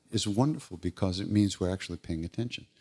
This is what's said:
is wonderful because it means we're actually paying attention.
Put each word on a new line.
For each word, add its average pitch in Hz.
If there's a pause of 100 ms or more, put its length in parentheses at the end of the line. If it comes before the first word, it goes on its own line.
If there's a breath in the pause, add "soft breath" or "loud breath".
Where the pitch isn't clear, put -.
(100)
is 110
wonderful 120
because 90
it 87
means 104
we're 92
actually 90
paying 82
attention. 117 (140 soft breath)